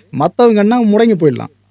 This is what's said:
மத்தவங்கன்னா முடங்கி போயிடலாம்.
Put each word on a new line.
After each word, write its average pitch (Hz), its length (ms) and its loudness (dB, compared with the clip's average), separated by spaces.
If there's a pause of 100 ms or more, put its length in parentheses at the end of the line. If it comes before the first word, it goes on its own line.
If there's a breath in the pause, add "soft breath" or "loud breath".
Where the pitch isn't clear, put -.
(200)
மத்தவங்கன்னா 220 680 0
முடங்கி 220 300 2
போயிடலாம். 131 360 -2 (200)